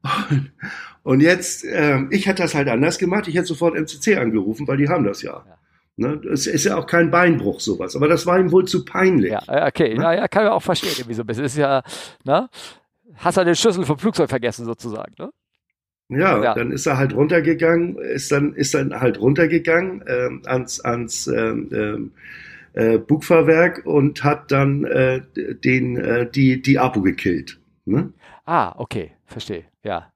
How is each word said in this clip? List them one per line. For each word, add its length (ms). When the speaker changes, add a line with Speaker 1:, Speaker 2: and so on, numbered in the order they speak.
Speaker 1:
Ja. 260
Speaker 2:
Und, 220
und 180
jetzt, 480
ähm, 420
ich 160
hätte 160
das 120
halt 120
anders 300
gemacht. 300
Ich 80
hätte 120
sofort 280
M 120
C 120
C 180
angerufen, 500
weil 100
die 120
haben 160
das 160
ja. 260
Speaker 1:
Ja. 100
Speaker 2:
Ne? 220
Es 140
ist 200
ja 100
auch 120
kein 240
Beinbruch, 500
sowas. 340
Aber 140
das 160
war 140
ihm 120
wohl 140
zu 180
peinlich. 480
Speaker 1:
Ja, 160
äh, 200
okay. 280
Speaker 2:
Ne? 80
Speaker 1:
Ja, 100
ja, 140
kann 160
man 100
auch 100
verstehen, 340
irgendwie 160
so 100
ein 40
bisschen. 180
Ist 120
ja, 260
ne? 240
Hast 200
du 80
den 100
Schlüssel 300
vom 120
Flugzeug 320
vergessen, 360
sozusagen, 520
ne? 120
Speaker 2:
Ja, 340
Speaker 1:
Ja. 100
Speaker 2:
dann 180
ist 140
er 120
halt 180
runtergegangen, 840
ist 340
dann, 220
ist 200
dann 260
halt 220
runtergegangen, 840
ähm, 400
ans, 360
ans, 460
ähm, 440
ähm, 400
äh, 240
Bugfahrwerk 880
und 380
hat 280
dann, 320
äh, 380
den, 320
äh, 340
die, 320
die 160
Apo 240
gekillt, 560
ne? 260
Speaker 1:
Ah, 320
okay, 340
verstehe, 380
ja. 320